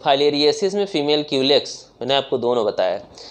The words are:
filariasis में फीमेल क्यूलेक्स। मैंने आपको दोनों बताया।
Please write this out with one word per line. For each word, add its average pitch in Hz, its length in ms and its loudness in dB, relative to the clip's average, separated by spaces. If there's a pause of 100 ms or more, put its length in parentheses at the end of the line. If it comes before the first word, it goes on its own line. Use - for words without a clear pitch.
filariasis 147 680 2
में 202 120 0
फीमेल 151 380 0
क्यूलेक्स। 135 640 0 (140)
मैंने 127 120 -2
आपको 135 240 0
दोनों 120 280 0
बताया। 95 420 -2 (240)